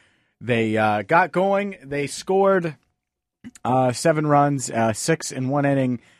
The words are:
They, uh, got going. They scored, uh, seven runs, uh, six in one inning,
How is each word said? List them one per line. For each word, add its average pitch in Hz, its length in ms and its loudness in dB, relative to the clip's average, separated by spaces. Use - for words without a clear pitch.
They, 113 380 0
uh, 107 240 2
got 165 300 2
going. 196 520 -2
They 143 220 -6
scored, 190 680 0
uh, 127 280 2
seven 156 340 0
runs, 143 420 2
uh, 113 240 0
six - 380 -4
in 127 180 -6
one 143 160 0
inning, 131 360 0